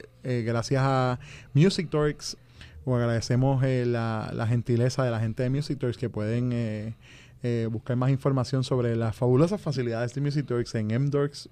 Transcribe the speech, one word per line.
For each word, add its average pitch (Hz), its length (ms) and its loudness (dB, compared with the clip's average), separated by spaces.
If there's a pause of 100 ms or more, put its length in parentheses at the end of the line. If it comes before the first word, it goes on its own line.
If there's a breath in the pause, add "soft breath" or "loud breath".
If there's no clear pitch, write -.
(220)
eh, 123 240 -2
gracias 117 400 0
a 127 320 2 (340 loud breath)
Music 165 380 4
Dorks. 151 460 -2 (480 loud breath)
O 127 120 0
agradecemos, 123 680 2
eh, 127 200 2
la, 113 480 -2
la 117 140 -4
gentileza 120 580 2
de 123 60 0
la 113 80 -2
gente 113 240 -2
de 123 80 0
Music 143 280 -2
Dorks 120 200 -4
que 120 100 -4
pueden, 113 440 -2
eh, 113 420 -4 (480 loud breath)
eh, 117 300 -2
buscar 117 240 -2
más 127 140 2
información 135 540 0
sobre 120 320 2
las 113 200 0
fabulosas 139 420 4
facilidades 120 560 -2
de 139 60 -4
Music 143 240 0
Dorks 120 300 -2
en 107 160 0
M 131 180 2
dorks 143 440 -2